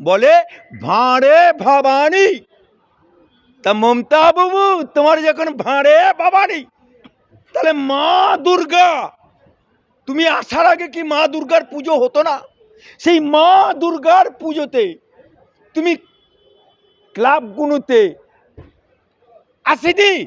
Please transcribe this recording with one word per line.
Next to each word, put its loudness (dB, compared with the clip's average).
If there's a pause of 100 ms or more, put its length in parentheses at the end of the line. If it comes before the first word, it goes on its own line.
বলে, 4 (400)
"ভাঁড়ে 2
ভবানী।" 0 (1300)
তা 0
মমতা 2
বাবু, 0 (100)
তোমার 0
যখন -4
ভাঁড়ে 2
ভবানী, 0 (880)
তাহলে 0
মা -2
দুর্গা, 0 (960)
তুমি -2
আসার -2
আগে 0
কি -10
মা -2
দুর্গার -2
পুজো -6
হতো 0
না? -6 (580)
সেই 0
মা 2
দুর্গার 0
পুজোতে -6 (800)
তুমি -2 (1160)
ক্লাবগুলোতে -2 (1500)
আশি -2
দি -2